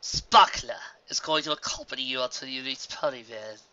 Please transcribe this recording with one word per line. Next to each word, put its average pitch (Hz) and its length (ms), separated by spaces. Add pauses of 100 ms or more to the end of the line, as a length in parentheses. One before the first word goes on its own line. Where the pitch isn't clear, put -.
Sparkler - 800 (280)
is 165 120
going 156 240
to 151 80
accompany - 500
you 131 200
until 127 260
you 131 140
reach 131 260
Ponyville. 113 720 (120)